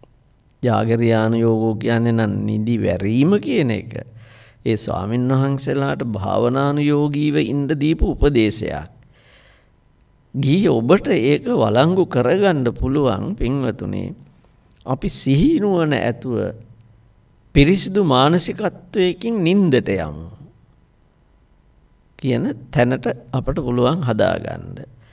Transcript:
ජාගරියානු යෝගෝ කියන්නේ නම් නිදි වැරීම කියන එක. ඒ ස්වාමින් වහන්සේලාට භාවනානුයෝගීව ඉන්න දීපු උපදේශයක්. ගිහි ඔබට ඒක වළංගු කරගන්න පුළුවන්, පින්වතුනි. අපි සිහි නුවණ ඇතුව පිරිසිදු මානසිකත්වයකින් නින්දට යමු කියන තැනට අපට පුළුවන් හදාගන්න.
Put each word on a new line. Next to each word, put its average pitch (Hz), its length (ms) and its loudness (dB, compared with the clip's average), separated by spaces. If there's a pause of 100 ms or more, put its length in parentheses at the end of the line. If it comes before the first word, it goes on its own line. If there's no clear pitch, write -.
(640)
ජාගරියානු 113 760 2
යෝගෝ 113 380 2
කියන්නේ 117 380 0
නම් 110 200 0 (140)
නිදි 107 340 -2
වැරීම 110 560 2
කියන 202 340 -2
එක. 104 220 -6 (680)
ඒ 110 140 0
ස්වාමින් 110 520 -4
වහන්සේලාට 139 760 -2
භාවනානුයෝගීව 143 1300 0
ඉන්න 143 320 -2
දීපු 151 420 0
උපදේශයක්. 107 840 0 (1400)
ගිහි 147 340 2
ඔබට 226 400 2
ඒක 143 400 2
වළංගු 160 580 2
කරගන්න 147 680 2
පුළුවන්, 127 520 0 (120)
පින්වතුනි. 107 680 -4 (840)
අපි 135 220 -4
සිහි 156 420 2 (100)
නුවණ 175 320 0
ඇතුව 117 460 -4 (1160)
පිරිසිදු 190 500 4
මානසිකත්වයකින් 180 1400 0
නින්දට 165 440 2
යමු 82 440 -6 (1900)
කියන 127 260 -2 (260)
තැනට 151 360 0 (260)
අපට 139 280 -2
පුළුවන් 123 400 0
හදාගන්න. 50 800 -4 (320)